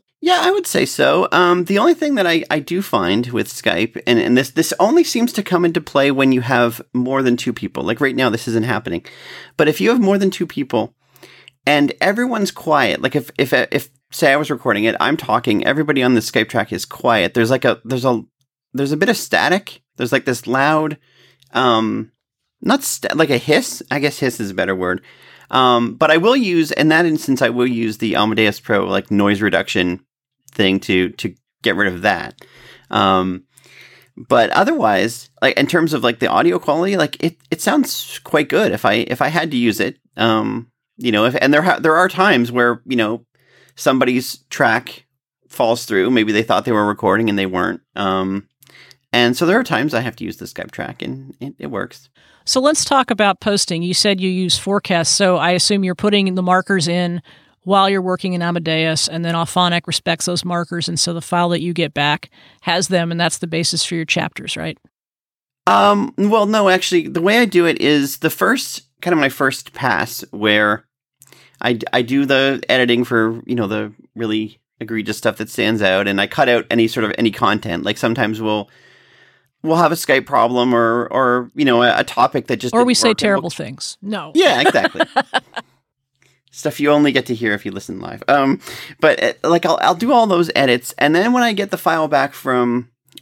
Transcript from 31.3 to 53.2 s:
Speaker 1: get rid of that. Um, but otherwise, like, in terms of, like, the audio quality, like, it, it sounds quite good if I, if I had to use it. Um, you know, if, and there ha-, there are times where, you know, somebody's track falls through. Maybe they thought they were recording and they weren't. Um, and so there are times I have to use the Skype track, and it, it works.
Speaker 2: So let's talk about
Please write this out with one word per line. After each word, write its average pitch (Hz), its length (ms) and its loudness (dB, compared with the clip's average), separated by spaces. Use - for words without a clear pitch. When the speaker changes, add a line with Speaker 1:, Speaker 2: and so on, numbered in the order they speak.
Speaker 1:
get 101 140 0
rid 98 160 0
of 87 100 -8
that. 87 420 -2
Um, 95 540 0
but 117 340 2
otherwise, 120 800 0
like, - 160 2
in 139 120 2
terms 160 240 0
of, 127 100 -2
like, 120 160 0
the 117 80 0
audio 165 320 2
quality, 175 380 0
like, 151 260 -2
it, 170 140 -2
it - 100 -6
sounds - 600 -2
quite 147 240 0
good 202 240 2
if - 120 -2
I, 107 100 4
if 120 280 -2
I 135 60 2
had 160 240 -2
to 131 40 -2
use 120 220 2
it. - 200 -4
Um, 110 540 0
you 120 160 -2
know, 107 120 4
if, 123 160 0
and 139 140 4
there 151 80 4
ha-, 180 160 0
there 156 180 2
are 185 120 4
times 151 420 2
where, 120 340 0
you 127 120 -4
know, 113 280 -2
somebody's 127 640 0
track 120 560 -2
falls 120 360 0
through. 98 260 0
Maybe 110 220 2
they 107 100 2
thought 95 220 0
they 123 80 -2
were 104 120 2
recording 104 460 0
and 101 80 -2
they 98 80 -2
weren't. 90 340 -4
Um, 95 540 -4
and 123 240 2
so 175 100 0
there 196 120 4
are 262 60 0
times 139 300 -2
I 117 60 -2
have 120 160 -6
to - 80 -12
use 87 140 -10
the 90 80 -14
Skype - 260 -14
track, - 280 -12
and 135 400 -12
it, 139 180 -12
it 139 100 -12
works. 98 420 -10
Speaker 2:
So - 160 0
let's 294 240 0
talk 262 280 0
about 202 280 0